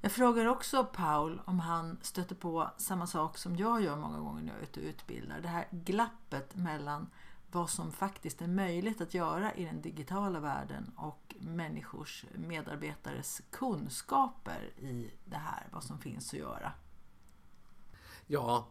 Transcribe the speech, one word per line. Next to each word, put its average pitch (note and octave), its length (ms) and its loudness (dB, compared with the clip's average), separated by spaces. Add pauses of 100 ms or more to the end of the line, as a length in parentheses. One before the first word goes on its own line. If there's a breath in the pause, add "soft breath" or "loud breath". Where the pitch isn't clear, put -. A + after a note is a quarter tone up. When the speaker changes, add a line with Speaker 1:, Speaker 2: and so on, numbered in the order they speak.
Speaker 1:
Jag G3+ 120 4
frågar A#3 340 8
också B3 380 6
Paul D#3+ 600 4
om F3+ 160 4
han E3 420 0
stöter F3+ 320 -2
på E3 420 2
samma F3+ 300 0
sak D#3+ 320 2
som F3 180 -2
jag A3 260 4
gör D3 140 4
många D3+ 220 -4
gånger D3+ 240 -4
när - 100 -4
jag - 60 -8
är - 40 -6
ute - 180 -8
och - 60 -4
utbildar. D3 540 -6
Det E3+ 80 -4
här E3+ 220 -2
glappet F3+ 840 0
mellan D#3 560 -2 (400 loud breath)
vad F3 200 2
som E3 220 -2
faktiskt - 500 -2
är E3+ 40 0
möjligt F#3 540 2
att E3+ 140 -2
göra F3 400 2
i F#3 100 -2
den D#3+ 180 -4
digitala E3+ 580 0
världen C#3 560 -2
och - 440 -10
människors, D#3 840 -6 (100)
medarbetares D3+ 1160 -4
kunskaper A#3 1300 0
i A#2+ 340 -4 (140)
det F#3+ 120 -8
här, D#3 360 -6
vad E3 120 -6
som D3 140 -6
finns - 360 -6
att - 60 -4
göra. - 320 -4 (1500 loud breath)
Speaker 2:
Ja, A#2+ 440 4